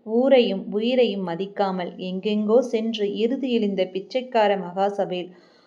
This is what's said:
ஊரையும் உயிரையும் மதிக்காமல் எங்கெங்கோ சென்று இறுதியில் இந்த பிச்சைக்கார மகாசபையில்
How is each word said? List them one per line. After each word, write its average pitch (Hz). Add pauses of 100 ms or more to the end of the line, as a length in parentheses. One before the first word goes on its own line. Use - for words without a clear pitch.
ஊரையும் 226
உயிரையும் 214
மதிக்காமல் 185
எங்கெங்கோ 208
சென்று 220
இறுதியில் 233
இந்த 190
பிச்சைக்கார 208
மகாசபையில் 180 (360)